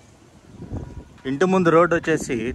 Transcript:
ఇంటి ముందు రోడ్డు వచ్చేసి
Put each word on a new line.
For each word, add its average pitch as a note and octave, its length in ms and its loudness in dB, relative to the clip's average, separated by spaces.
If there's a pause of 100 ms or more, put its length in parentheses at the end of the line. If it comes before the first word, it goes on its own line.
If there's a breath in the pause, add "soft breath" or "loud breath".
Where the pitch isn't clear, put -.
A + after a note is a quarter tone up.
(1300)
ఇంటి C#3+ 240 0
ముందు F3 220 4
రోడ్డు E3+ 220 4
వచ్చేసి D3+ 380 -2 (180)